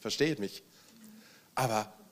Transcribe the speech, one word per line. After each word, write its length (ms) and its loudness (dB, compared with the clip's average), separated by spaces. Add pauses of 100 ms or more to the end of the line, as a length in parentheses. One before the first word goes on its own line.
versteht 380 2
mich. 240 -6 (920)
Aber 380 2 (200)